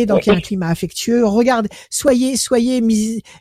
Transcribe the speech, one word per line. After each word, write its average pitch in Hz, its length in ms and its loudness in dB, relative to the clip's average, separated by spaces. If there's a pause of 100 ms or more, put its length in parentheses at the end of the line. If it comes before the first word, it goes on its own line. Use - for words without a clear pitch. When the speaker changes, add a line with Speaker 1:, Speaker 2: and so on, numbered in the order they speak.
Speaker 1:
donc - 220 0
il - 20 0
y - 20 6
a 208 40 4
un - 20 2
Speaker 2:
Oui. 175 60 -2
Speaker 1:
climat 185 260 -4
affectueux. 233 560 -2
Regarde, 226 440 2 (200)
soyez, 262 480 0
soyez 247 460 0
mis-, 220 400 0 (180)